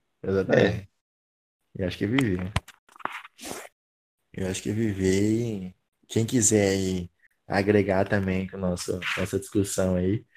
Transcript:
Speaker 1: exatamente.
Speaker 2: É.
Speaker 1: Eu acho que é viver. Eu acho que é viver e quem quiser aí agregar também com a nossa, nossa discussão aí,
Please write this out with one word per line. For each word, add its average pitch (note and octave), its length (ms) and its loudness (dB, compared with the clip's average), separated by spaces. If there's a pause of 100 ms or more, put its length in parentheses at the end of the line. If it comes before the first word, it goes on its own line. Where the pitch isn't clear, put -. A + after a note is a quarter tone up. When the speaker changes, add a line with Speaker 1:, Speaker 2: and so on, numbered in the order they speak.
(220)
Speaker 1:
exatamente. G2+ 600 2
Speaker 2:
É. - 40 -18 (880)
Speaker 1:
Eu F#2+ 140 -4
acho - 100 -8
que A2 60 -4
é G2+ 40 0
viver. G#2 440 -2 (1800)
Eu F#2+ 160 -6
acho F#2 140 -4
que - 80 -4
é - 20 -2
viver G#2 960 0
e F#2 60 -18 (340)
quem A2+ 180 0
quiser G#2+ 440 4
aí F#2+ 400 -2 (360)
agregar G2 600 2
também F#2+ 400 0
com - 80 -14
a G2 40 -8
nossa, F2+ 380 -4 (200)
nossa F#2+ 200 -2
discussão F#2+ 580 0
aí, F#2 280 0 (120)